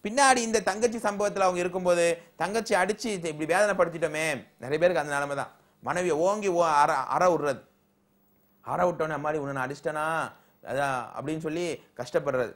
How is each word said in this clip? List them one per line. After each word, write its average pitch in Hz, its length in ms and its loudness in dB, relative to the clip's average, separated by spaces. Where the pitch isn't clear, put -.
பின்னாடி 262 340 4
இந்த 226 240 0
தங்கச்சி 220 380 0
சம்பவத்துல 202 460 0
அவங்க 180 140 2
இருக்கும்போது, 175 640 2
தங்கச்சி 208 380 -2
அடிச்சு 190 320 0
இது 180 220 -4
இப்படி 151 260 -2
வேதனைப்படுத்திட்டோமே, 160 920 0
நிறைய 135 200 -4
பேருக்கு 175 200 4
அந்த 147 140 -2
நிலைமை 143 240 -2
தான். 135 140 -6
மனைவியை 165 360 0
ஓங்கி 202 320 2
ஓ-, 175 160 2
அற, 151 300 4
அற 139 340 2
விடுறது, 147 320 0
அற 156 240 -2
விட்டோன்னே, 160 260 0
"அம்மாடி 151 240 -2
உன்னை 139 180 -4
நான் 131 160 -4
அடிச்சிட்டேனா?" 151 600 -4
அதான் 131 340 -2
அப்படின்னு 156 200 -6
சொல்லி 160 440 -6
கஷ்டப்படுறது. 131 580 -2